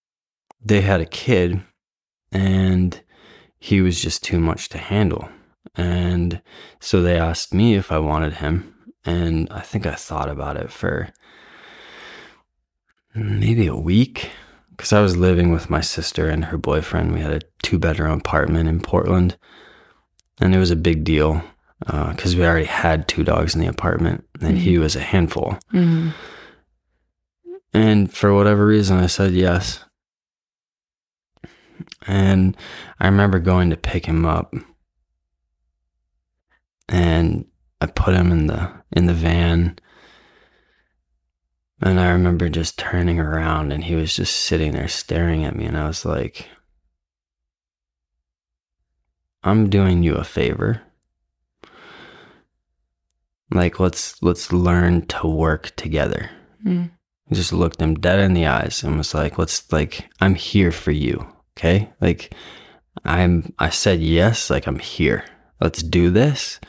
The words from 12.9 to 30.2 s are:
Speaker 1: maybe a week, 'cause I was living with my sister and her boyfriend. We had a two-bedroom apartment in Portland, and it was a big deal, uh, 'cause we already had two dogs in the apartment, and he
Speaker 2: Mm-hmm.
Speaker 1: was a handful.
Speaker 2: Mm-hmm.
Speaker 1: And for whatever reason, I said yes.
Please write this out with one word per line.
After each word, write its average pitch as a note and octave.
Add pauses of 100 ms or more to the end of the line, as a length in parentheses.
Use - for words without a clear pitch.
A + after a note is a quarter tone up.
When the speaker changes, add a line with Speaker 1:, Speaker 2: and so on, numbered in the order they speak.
Speaker 1:
maybe G#2+
a B1+
week, F2 (480)
'cause -
I G#2
was F2+
living F2
with E2
my D#2
sister -
and D#2
her D#2+
boyfriend. D#2+
We D#2+
had D2+
a D2+ (220)
two-bedroom D#2+
apartment D#2+
in E2
Portland, F2+ (1040)
and F#2
it F#2+
was F#2
a E2+
big E2
deal, D#2 (440)
uh, D2+
'cause F2+
we F2
already E2
had D#2+
two -
dogs D#2+
in D#2+
the E2+
apartment, - (180)
and -
he F#2+
Speaker 2:
Mm-hmm. E2
Speaker 1:
was D2+
a -
handful. F#2+ (160)
Speaker 2:
Mm-hmm. E3 (1600)
Speaker 1:
And G#2+
for G2+
whatever G#2
reason, G2+
I F2+
said G2
yes. F2+ (2250)